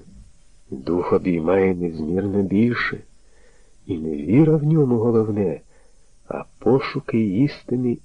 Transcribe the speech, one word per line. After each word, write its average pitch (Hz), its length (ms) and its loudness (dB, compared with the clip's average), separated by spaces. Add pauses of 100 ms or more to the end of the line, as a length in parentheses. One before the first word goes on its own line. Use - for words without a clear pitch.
(720)
Дух 76 420 -2
обіймає 92 640 2
незмірно 87 680 -2
більше, 107 540 0 (880)
і 92 120 -6
не 78 200 -6
віра 135 380 4
в 147 80 0
ньому 147 340 2
головне, 107 640 0 (680)
а 71 160 -8 (160)
пошуки 113 840 0
істини 123 600 -2